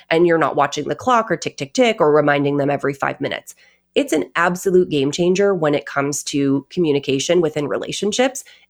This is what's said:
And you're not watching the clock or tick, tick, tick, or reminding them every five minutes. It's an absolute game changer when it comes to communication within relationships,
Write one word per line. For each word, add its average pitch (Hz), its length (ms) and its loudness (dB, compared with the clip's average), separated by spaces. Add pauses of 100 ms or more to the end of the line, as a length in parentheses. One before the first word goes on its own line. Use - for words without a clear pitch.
And 165 180 4
you're 165 100 4
not 143 180 0
watching 143 320 0
the 147 80 -4
clock 226 360 0
or 160 60 -2
tick, - 200 -10
tick, - 160 -10
tick, 226 280 2
or 151 100 4
reminding 143 460 2
them 143 120 0
every 143 240 -2
five 139 280 -4
minutes. - 340 -8 (380)
It's 285 180 0
an 311 140 0 (100)
absolute 180 540 2
game 143 200 0
changer 185 460 2
when 151 180 0
it 139 120 -2
comes 143 380 -4
to 139 460 -2
communication 143 680 0
within 151 300 -2
relationships, 202 720 -4 (260)